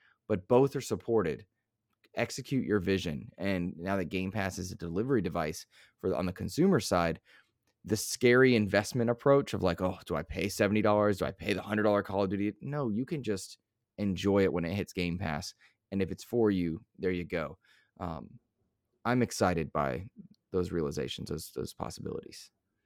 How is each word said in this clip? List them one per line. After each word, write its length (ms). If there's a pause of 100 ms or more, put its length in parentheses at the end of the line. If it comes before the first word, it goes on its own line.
(280)
but 220
both 260
are 60
supported. 640 (720)
Execute 500
your 160
vision. 560
And 400
now 180
that 140
Game 220
Pass 280
is 140
a 20
delivery 460
device 440 (360)
for 80
the, 80
on 80
the 80
consumer 480
side, 400 (640)
the 100
scary 640
investment 520
approach 440
of, 100
like, 180
"Oh, 240
do 120
I 60
pay 260
seventy 320
dollars? 380
Do 60
I 60
pay 220
the 80
hundred 220
dollar 200
Call 200
of 60
Duty?" 300
No, 300
you 160
can 180
just 340 (400)
enjoy 460
it 80
when 140
it 80
hits 180
Game 260
Pass. 360 (380)
And 100
if 100
it's 140
for 260
you, 320 (160)
there 120
you 120
go. 340 (440)
Um, 380 (640)
I'm 160
excited 500
by 360 (440)
those 220
realizations, 560
those, 260
those 180
possibilities. 800 (340)